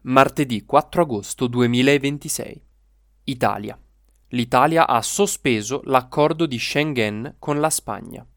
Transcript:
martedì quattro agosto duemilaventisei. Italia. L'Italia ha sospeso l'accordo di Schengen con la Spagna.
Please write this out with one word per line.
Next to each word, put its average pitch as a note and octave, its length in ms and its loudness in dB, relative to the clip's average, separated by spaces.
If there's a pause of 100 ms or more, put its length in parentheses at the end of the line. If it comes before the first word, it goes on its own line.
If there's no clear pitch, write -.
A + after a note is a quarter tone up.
martedì C3 640 2
quattro D3+ 380 2
agosto B2+ 440 -4
duemilaventisei. C3 1120 0 (640)
Italia. G#2+ 560 -4 (520)
L'Italia C3+ 580 2
ha A#2+ 120 2
sospeso B2+ 840 -2
l'accordo D3+ 640 0
di B2 120 -6
Schengen B2 800 -4
con D3 220 -4
la D#3 100 0
Spagna. F#2+ 560 -8 (100)